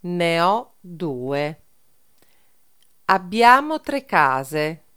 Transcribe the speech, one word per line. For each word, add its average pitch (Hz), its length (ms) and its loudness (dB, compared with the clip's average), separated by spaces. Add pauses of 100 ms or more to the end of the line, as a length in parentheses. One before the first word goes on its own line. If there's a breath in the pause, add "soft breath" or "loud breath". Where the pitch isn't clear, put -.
Ne 170 400 -2
ho 202 400 0
due. 147 800 -6 (1400)
Abbiamo 233 760 2
tre 277 240 -8
case. 151 800 -2 (120)